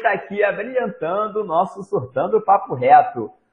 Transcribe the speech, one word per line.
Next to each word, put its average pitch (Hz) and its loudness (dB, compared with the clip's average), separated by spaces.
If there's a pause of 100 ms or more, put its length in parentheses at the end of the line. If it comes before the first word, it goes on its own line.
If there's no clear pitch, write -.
tá 220 2
aqui 202 -4
abrilhantando 208 -4
o 202 -8
nosso 185 -2
Surtando 185 -2
Papo 190 0
Reto. 127 4 (240)